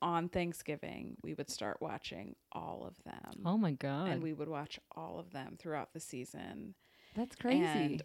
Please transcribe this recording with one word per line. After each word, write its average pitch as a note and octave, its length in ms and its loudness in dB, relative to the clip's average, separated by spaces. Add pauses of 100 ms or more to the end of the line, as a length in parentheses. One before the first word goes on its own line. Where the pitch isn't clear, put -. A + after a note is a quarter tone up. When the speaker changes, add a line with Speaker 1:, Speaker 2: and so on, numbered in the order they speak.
Speaker 1:
on E3+ 280 4
Thanksgiving, - 920 -2
we D#3 120 -4
would D3+ 160 -4
start - 320 -2
watching - 540 -6 (180)
all - 340 -6
of F#3 160 -14
them. - 420 -10
Speaker 2:
Oh F3+ 120 6
my G3 160 8
God. C#3 360 2
Speaker 1:
And D3+ 140 2
we D#3+ 100 0
would D3 140 -2
watch D3+ 320 -4 (160)
all D#3+ 240 -6
of F3 120 -12
them C#3 280 -8
throughout D3+ 340 -2
the D#3+ 60 -10
season. - 760 -8 (380)
Speaker 3:
That's A#3+ 220 -2
crazy. C4 300 6
Speaker 1:
And D#3 400 4